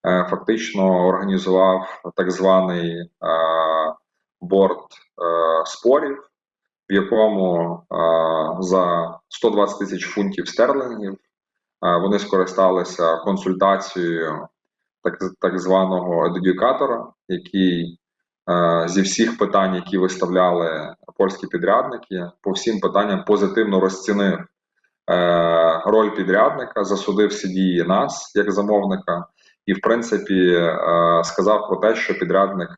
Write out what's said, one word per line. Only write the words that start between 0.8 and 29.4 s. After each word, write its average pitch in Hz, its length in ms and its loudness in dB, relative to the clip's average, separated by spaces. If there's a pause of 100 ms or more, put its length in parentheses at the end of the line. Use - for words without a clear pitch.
організував 92 920 0 (160)
так 90 140 0
званий, 90 680 0
е, 87 80 -14 (1300)
борд, 95 380 2
е, 82 880 -2
спорів, 139 580 0 (640)
в 98 40 -2
якому, 95 880 0 (120)
е, 82 680 0
за 87 520 0 (140)
сто - 220 0
двадцять 101 280 0
тисяч 95 280 -6
фунтів 98 420 -4
стерлінгів, 120 640 -2
е, - 840 -6
вони 98 220 0
скористалися 92 1000 0
консультацією 92 1300 -2 (540)
так, - 160 -4 (220)
так 92 180 0
званого 90 680 0
ад'юдикатора, 110 800 0 (220)
який, 90 680 -2 (520)
е, 85 380 2
зі 95 140 2
всіх 113 360 0
питань, 95 360 0
які 92 240 -4
виставляли 87 960 0 (220)
польські 95 300 -2
підрядники, 95 840 -2 (120)
по 98 80 -4
всім 101 300 -4
питанням 95 460 -2
позитивно 101 540 2
розцінив, 98 580 0 (720)
е, 85 760 4
роль 107 240 4
підрядника, 104 720 0
засудив 98 440 0
всі - 200 -6
дії 92 340 0
нас, 95 520 -2
як 104 180 2
замовника, 98 720 -2 (400)